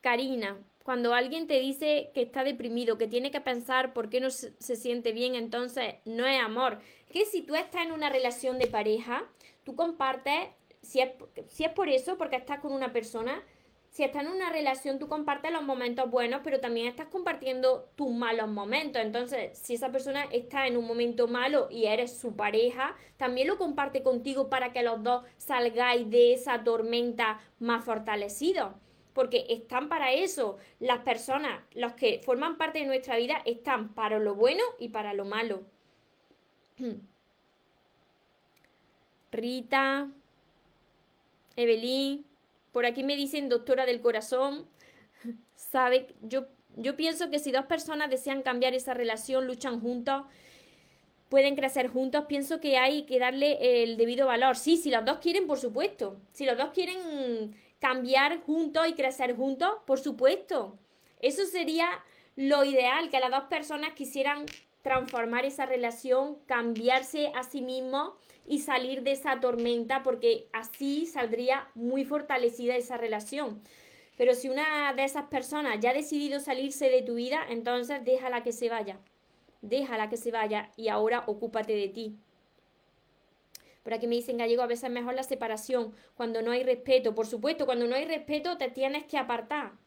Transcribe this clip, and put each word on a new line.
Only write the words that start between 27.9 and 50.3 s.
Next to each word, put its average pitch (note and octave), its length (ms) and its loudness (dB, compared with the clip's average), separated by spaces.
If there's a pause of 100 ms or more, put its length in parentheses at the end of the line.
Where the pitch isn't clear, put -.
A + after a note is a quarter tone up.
Porque B3 340 2
están B3 400 -4
para C#4+ 240 2
eso. C#4+ 460 0 (200)
Las B3 220 0
personas, C4 600 -2 (140)
los A#3+ 200 -4
que - 300 2
forman D4 320 0
parte D#4+ 220 -2
de C#4+ 80 -2
nuestra C4 300 -2
vida, B3 280 0
están A#3 500 -2
para G#3+ 260 0
lo G3+ 160 0
bueno C#4 260 4 (160)
y A#3 120 -8
para G#3+ 220 -6
lo G3+ 120 -4
malo. G3+ 400 -4 (1160)
<clears throat> - 2500 -18
Rita, C4+ 760 0 (1500)
Evelyn, B3+ 680 2 (480)
por A#3+ 140 2
aquí C4 180 0
me C#4+ 120 0
dicen C#4 320 -2
doctora B3+ 380 2
del A#3+ 140 0
corazón. B3+ 640 0 (560)
<laughs> A#3 320 -14
Sabe, B3+ 540 2 (140)
yo, C4 240 -4 (300)
yo B3 200 -2
pienso D#4+ 340 -2
que D4 80 0
si C#4+ 140 -2
dos C4+ 140 2
personas D#4 440 -2
desean C4+ 320 -2
cambiar B3+ 320 2
esa B3+ 200 -2
relación, A#3+ 520 -2
luchan B3 340 -4
juntos, B3 440 -2 (1040)